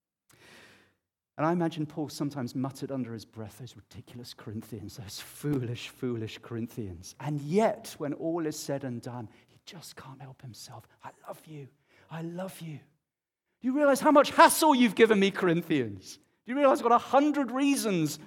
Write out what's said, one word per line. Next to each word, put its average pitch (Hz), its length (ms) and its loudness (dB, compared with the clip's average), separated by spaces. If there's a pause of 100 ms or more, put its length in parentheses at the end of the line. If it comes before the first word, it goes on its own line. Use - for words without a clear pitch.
(1400)
And 143 80 -2
I 165 60 2
imagine 160 360 -2
Paul 151 220 -8
sometimes 143 440 -8
muttered 131 380 -8
under 123 220 -8
his 110 120 -12
breath, 110 320 -16
"Those 127 180 -18
ridiculous - 600 -20
Corinthians, 104 640 -14
those - 220 -14
foolish, 123 720 -6
foolish 117 480 -6
Corinthians." 110 840 -10
And 143 220 -6
yet, 190 560 -2
when 147 160 -6
all 165 320 -6
is 151 120 -6
said 139 260 -6
and 120 180 -8
done, 120 260 -12 (200)
he - 180 -20
just - 300 -20
can't 135 260 -20
help 131 220 -20
himself. 117 440 -18 (160)
"I - 60 -14 (180)
love - 200 -14
you. 147 200 -14 (440)
I 160 100 -10
love 175 400 -10
you. 156 160 -12
Do - 920 -14
you 262 60 0
realize 277 280 4
how 302 100 4
much 285 180 6
hassle 311 460 8
you've 240 180 4
given 220 260 6
me, 196 120 4
Corinthians? 156 840 -2 (280)
Do 220 60 -8
you 254 40 -4
realize 285 220 6
I've 233 120 2
got - 20 6
a 240 80 8
hundred 285 500 2
reasons 220 760 0